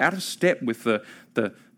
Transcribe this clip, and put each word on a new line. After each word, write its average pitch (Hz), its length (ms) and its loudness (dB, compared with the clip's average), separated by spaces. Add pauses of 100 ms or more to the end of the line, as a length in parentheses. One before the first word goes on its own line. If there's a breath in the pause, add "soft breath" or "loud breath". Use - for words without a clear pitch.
out 160 140 2
of 190 80 -8
step - 400 0
with 117 200 -4
the, 107 220 0 (300 loud breath)
the, 110 200 -2 (240 soft breath)